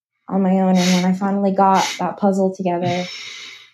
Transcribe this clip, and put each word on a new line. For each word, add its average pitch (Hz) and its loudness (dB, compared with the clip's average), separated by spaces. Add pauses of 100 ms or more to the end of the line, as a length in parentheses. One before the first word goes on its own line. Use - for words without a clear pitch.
(280)
on 190 0
my 190 2
own. 185 4
And 180 2
when 180 2
I 185 2
finally 196 0
got 190 4 (140)
that 180 -6
puzzle 190 0
together, 180 -4 (680)